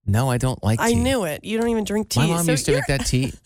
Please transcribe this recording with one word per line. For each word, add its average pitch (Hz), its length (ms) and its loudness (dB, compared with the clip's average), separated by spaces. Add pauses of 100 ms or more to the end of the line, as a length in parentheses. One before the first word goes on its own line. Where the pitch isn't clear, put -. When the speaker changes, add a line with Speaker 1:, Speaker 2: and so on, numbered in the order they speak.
Speaker 1:
No, 117 240 2
I 123 80 0
don't 127 260 -2
like 113 160 2
Speaker 2:
I 233 140 2
Speaker 1:
tea. 233 60 2
Speaker 2:
knew 247 240 0
it. 151 200 -6
You 220 140 -4
don't 233 100 0
even 226 160 0
drink 208 240 -2
tea. - 120 0
Speaker 1:
My 151 80 4
mom 170 180 0
Speaker 2:
So 160 60 2
Speaker 1:
used 143 140 0
to 147 60 2
make 139 160 0
Speaker 2:
you're 139 100 0
Speaker 1:
that 123 80 -4
tea. 131 280 0 (120)